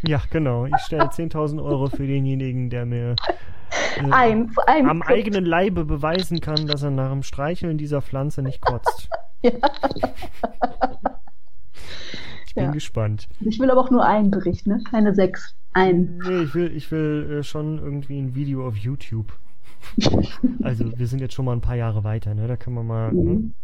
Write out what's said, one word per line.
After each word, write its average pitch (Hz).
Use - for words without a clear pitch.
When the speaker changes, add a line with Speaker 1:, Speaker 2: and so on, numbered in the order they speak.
Speaker 1:
Ja, 151
genau. 127
Ich -
stelle 160
zehntausend 156
Euro 139
für 139
denjenigen, 131
der 123
mir, 120
äh, 139
Speaker 2:
Eins, 233
eins 277
Speaker 1:
am 165
Speaker 2:
kriegt. -
Speaker 1:
eigenen 202
Leibe 170
beweisen 156
kann, 156
dass 143
er 143
nach 131
dem 135
Streicheln 160
dieser 147
Pflanze 139
nicht 135
kotzt. -
Speaker 2:
<laughs> -
Ja. 247
Speaker 1:
Ich -
bin -
Speaker 2:
Ja. 135
Speaker 1:
gespannt. 110
Speaker 2:
Ich 214
will 262
aber 254
auch 247
nur 247
einen 202
Bericht, 180
ne? 214
Keine 208
sechs. 190
Einen. 180
Speaker 1:
Nee, 180
ich 143
will, 175
ich 151
will, 151
äh, -
schon 151
irgendwie 143
ein 131
Video 135
auf 113
YouTube. 110
Speaker 2:
<laughs> -
Speaker 1:
Also, 117
wir 120
sind 131
jetzt 127
schon 135
mal 127
ein 120
paar 123
Jahre 113
weiter, 107
ne? 107
Da 123
kann 123
man 117
mal, 113
Speaker 2:
Mhm. 180